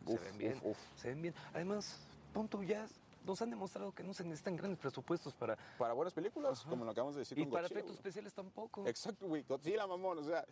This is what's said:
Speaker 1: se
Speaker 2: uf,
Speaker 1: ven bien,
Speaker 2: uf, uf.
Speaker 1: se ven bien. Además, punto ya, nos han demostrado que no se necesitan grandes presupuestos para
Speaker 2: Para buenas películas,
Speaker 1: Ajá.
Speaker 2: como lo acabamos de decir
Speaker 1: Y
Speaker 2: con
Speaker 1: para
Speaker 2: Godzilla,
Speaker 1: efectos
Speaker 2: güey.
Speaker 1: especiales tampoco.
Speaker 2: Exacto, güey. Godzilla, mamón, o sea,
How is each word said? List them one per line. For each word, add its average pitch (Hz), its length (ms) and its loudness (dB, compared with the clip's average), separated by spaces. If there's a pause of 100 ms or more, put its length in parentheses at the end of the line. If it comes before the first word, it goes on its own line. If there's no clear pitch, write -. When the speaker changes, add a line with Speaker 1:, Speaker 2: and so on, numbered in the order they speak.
Speaker 1:
se 110 80 4
Speaker 2:
uf, 107 120 2
Speaker 1:
ven 98 120 -6
bien, 110 200 2
Speaker 2:
uf, - 80 -6
uf. - 120 2 (180)
Speaker 1:
se - 120 -6
ven 135 140 -2
bien. 170 120 -2 (200)
Además, 190 520 -2 (280)
punto 214 280 0
ya, 208 240 2 (400)
nos 190 160 2
han 233 80 4
demostrado 196 440 -2
que 170 100 -8
no 190 100 -4
se 185 100 -4
necesitan 170 320 0
grandes 185 240 0
presupuestos 143 540 0
para 113 240 2 (200)
Speaker 2:
Para 117 140 6
buenas 147 220 4
películas, 262 480 2
Speaker 1:
Ajá. 139 80 -10
Speaker 2:
como 123 160 0
lo 113 60 2
acabamos 131 240 2
de 143 60 -2
decir 120 160 -2
Speaker 1:
Y 151 40 4
Speaker 2:
con 143 100 2
Speaker 1:
para 170 120 4
Speaker 2:
Godzilla, 180 160 0
Speaker 1:
efectos 208 180 -4
Speaker 2:
güey. - 20 -
Speaker 1:
especiales 196 340 -6
tampoco. 202 540 -4
Speaker 2:
Exacto, 190 400 -2
güey. 156 160 2
Godzilla, 156 420 2
mamón, 180 340 2
o 147 40 -2
sea, 151 280 2